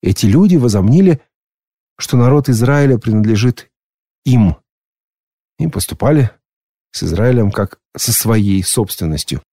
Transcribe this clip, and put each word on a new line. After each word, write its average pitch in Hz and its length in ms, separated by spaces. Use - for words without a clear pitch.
Эти 98 240
люди 175 300
возомнили, 127 640
что - 180
народ 127 320
Израиля 131 500
принадлежит 107 720
им, 113 320
и 160 80
поступали 139 640
с - 100
Израилем 104 480
как 101 300
со - 160
своей 101 500
собственностью. 80 800